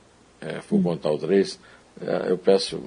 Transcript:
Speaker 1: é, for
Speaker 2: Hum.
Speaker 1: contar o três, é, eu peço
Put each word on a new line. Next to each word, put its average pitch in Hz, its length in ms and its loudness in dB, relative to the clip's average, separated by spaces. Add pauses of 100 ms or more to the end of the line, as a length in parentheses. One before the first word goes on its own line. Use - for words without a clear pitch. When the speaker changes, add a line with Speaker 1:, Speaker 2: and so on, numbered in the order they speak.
(400)
Speaker 1:
é, 78 220 -10
for - 140 -2
Speaker 2:
Hum. 196 60 4
Speaker 1:
contar 85 280 -2
o 76 80 0
três, - 400 2 (420)
é, - 300 -2
eu 90 80 2
peço 95 380 2 (100)